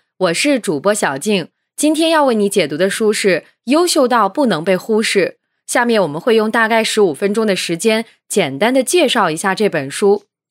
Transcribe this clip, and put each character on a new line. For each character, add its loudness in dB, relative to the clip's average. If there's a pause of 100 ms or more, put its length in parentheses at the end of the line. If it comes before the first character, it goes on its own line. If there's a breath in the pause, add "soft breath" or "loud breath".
(160 soft breath)
我 0
是 0
主 -4
播 0
小 -2
静。 -2 (260)
今 2
天 0
要 2
为 2
你 2
解 0
读 -6
的 0
书 0
是 0 (380 soft breath)
《优 2
秀 2
到 2
不 0
能 0
被 2
忽 -2
视》。 -2 (360)
下 0
面 2
我 0
们 -8
会 0
用 2
大 0
概 0
十 -2
五 2
分 -2
钟 -2
的 0
时 -6
间， 0 (240 soft breath)
简 -2
单 0
的 2
介 2
绍 0
一 -4
下 -2
这 0
本 -4
书。 0 (260)